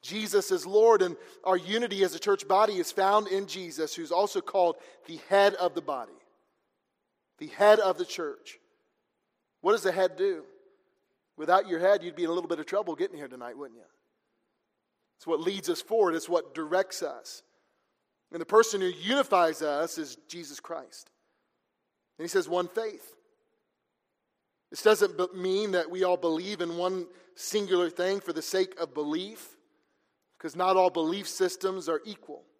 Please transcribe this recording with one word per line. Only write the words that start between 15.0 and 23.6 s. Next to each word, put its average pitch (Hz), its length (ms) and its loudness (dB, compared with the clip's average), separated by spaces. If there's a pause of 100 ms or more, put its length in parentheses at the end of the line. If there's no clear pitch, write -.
It's - 100 -16
what 160 140 0
leads 185 280 -4
us 165 120 -2
forward. 202 340 2
It's 156 140 -6
what 170 240 -2
directs 160 480 -2
us. - 400 -12 (880)
And 165 100 -10
the 160 40 -8
person 214 340 6
who 185 80 0
unifies 180 760 2
us 151 360 -2
is 147 200 -10 (100)
Jesus 147 320 -16
Christ. - 500 -14 (1080)
And 156 60 -10
he 170 60 -8
says, 180 180 0
"One 175 200 -2
faith." 214 480 -8 (1500)